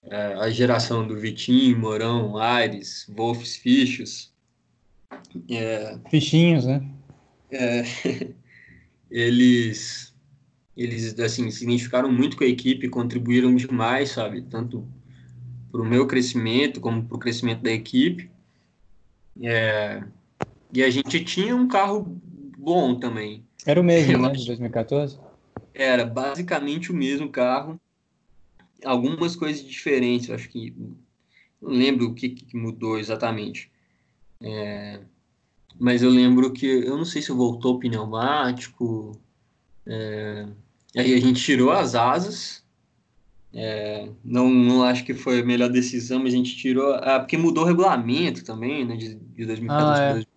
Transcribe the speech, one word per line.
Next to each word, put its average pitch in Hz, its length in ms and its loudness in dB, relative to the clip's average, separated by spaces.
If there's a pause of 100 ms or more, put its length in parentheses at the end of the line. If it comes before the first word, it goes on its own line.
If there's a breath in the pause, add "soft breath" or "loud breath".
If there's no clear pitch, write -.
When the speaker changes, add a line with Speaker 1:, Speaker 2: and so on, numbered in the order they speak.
Speaker 1:
é, 104 320 -6
a 107 140 -2
geração 117 560 2
do 107 120 -8
Vitinho, 120 600 2
Mourão, 110 600 -2
Aires, 110 720 -2
Wolfs, 117 480 -6
Fichos, - 720 0 (1160)
é, 110 480 -6 (120)
Speaker 2:
Fichinhos, 160 560 4
né? 135 220 -2 (640)
Speaker 1:
é, 120 320 -2
<laughs> - 480 -6 (800 soft breath)
eles, 120 1040 2 (600)
eles, 113 420 -6
assim, 117 320 -2
significaram 120 600 0
muito 135 260 2
com - 60 0
a 135 40 4
equipe, 127 400 0
contribuíram 120 680 2
demais, 123 560 0
sabe? 98 320 -6
Tanto 113 440 -8 (840 loud breath)
pro 117 120 -4
meu 120 240 2
crescimento 123 720 0
como 113 240 -2
pro 120 160 -8
crescimento 117 420 -4
da 117 100 0
equipe. 135 580 0 (1120)
É, 107 640 -2 (680)
e 127 100 2
a 131 60 6
gente 135 340 -2
tinha 208 320 -2
um 247 120 4
carro 202 540 0 (360)
bom 139 380 2
também. 110 480 -8 (220)
Speaker 2:
Era 156 160 4
o - 20 4
mesmo, 165 300 6
Speaker 1:
Eu 127 60 4
Speaker 2:
né, 127 100 4
Speaker 1:
acho 135 120 -2
Speaker 2:
de 120 60 -8
dois 120 120 -6
mil 120 100 -6
e - 20 -10
quatorze? 139 480 -2 (540)
Speaker 1:
Era 127 320 2
basicamente 143 840 -4
o 175 40 -2
mesmo 143 340 -2
carro. 135 500 -2 (1040)
Algumas 143 520 0
coisas 151 280 -6
diferentes, 123 680 0
eu 123 60 -6
acho 117 140 -10
que, 117 240 -12 (880)
não - 100 -8
lembro 127 360 2
o 113 60 -6
que, 123 160 -6
que - 280 -14
mudou 110 400 -6
exatamente. 110 760 -6 (680)
É, 104 580 -10 (800)
mas 123 220 2
eu 123 80 6
lembro 127 420 6
que, 127 140 -6
eu 131 320 2
não 165 80 -2
sei 156 160 -6
se 143 100 -8
voltou 123 440 0
o 123 40 -6
pneumático, 117 1300 -4 (760)
é, 107 600 -8 (480)
aí 127 180 4
a 123 80 6
gente 127 200 4
tirou 131 300 4
as 165 240 2
asas, 147 680 -2 (880)
é, 107 560 -8 (140)
não, 123 260 2
não 127 340 6
acho 123 220 2
que 131 80 -6
foi 123 280 0
a 120 40 0
melhor 123 240 2
decisão, 123 500 0
mas 131 140 0
a 123 40 2
gente 123 180 0
tirou, 135 400 2
ah, 135 240 2
porque 156 180 -2
mudou 165 260 4
o 170 40 4
regulamento 160 760 2
também, 123 400 -6
né, 117 120 -6
de, 110 200 -10
de 113 300 -12
dois 110 140 -6
mil 117 100 -6
e 147 40 -2
quatorze 151 180 4
Speaker 2:
Ah, 147 40 4
Speaker 1:
pra 143 100 2
Speaker 2:
é. 139 80 0
Speaker 1:
dois 110 120 -4
mil. - 120 -20